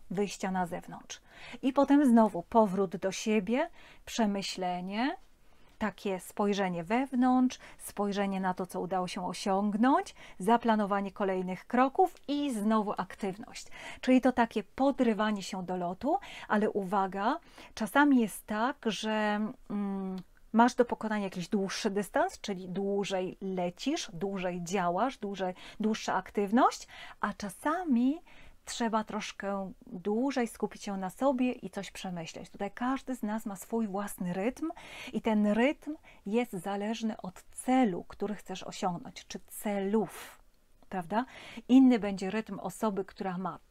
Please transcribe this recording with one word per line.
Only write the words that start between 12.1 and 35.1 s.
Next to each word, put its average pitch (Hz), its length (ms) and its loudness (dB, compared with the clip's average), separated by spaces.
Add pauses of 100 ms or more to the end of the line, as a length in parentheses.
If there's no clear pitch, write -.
i 285 260 -2
znowu 214 420 2
aktywność. - 680 -8 (340)
Czyli 254 200 6
to 254 120 4
takie 226 300 0
podrywanie 220 800 2
się 190 200 -8
do 185 140 -4
lotu, 202 420 -2 (300)
ale 214 220 4
uwaga, 196 680 0 (360)
czasami 277 460 6
jest - 260 -2
tak, 220 300 -2 (100)
że, 214 540 0 (300)
mm, 196 460 -4 (360)
masz 233 220 6
do 240 100 4
pokonania 214 400 -4
jakiś 185 240 -6
dłuższy 196 420 -2
dystans, 277 500 0
czyli 185 280 -8
dłużej 196 720 -2
lecisz, 190 720 -2
dłużej 180 500 -4
działasz, 180 560 0
dłużej, 190 360 -4 (260)
dłuższa 214 340 0
aktywność, 214 760 2 (320)
a 202 120 -2
czasami 294 880 0 (440)
trzeba 220 400 -2
troszkę 196 680 -6 (140)
dłużej 233 640 -2
skupić - 360 -8
się 196 120 -4
na 185 140 -4
sobie 254 420 2
i - 180 -8
coś 196 200 -8
przemyśleć. 175 600 -10
Tutaj 202 200 -6
każdy 254 460 -4
z - 60 -8
nas 214 240 -4
ma 196 100 -8
swój 226 300 -2
własny 196 460 -4
rytm 247 380 -2 (420)